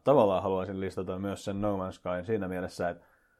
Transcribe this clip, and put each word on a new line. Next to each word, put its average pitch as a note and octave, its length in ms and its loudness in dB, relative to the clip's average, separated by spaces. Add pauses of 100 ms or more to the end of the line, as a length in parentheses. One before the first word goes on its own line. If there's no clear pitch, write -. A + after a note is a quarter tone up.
tavallaan G#2 380 6
haluaisin F#2+ 380 -2
listata F#2+ 380 -4
myös G2 260 -6
sen G2 160 -4
No G#2 160 0
Man's F#2 160 -4
Skyn F2+ 340 -4
siinä F#2 220 -2
mielessä, F2+ 400 -4
että F2 160 -8 (360)